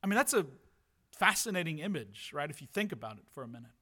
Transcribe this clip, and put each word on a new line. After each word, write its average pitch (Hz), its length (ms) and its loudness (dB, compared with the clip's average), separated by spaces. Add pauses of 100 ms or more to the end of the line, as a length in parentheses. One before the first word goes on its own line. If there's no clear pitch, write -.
I 185 40 -2
mean, 202 100 4
that's 269 180 4
a 185 120 4 (640)
fascinating 185 680 2
image, 135 520 -6
right, 147 180 -4
if - 100 -12
you 131 80 -16
think 202 240 -2
about 107 260 -10
it - 100 -20
for - 140 -12
a 117 60 -8
minute. 117 340 -14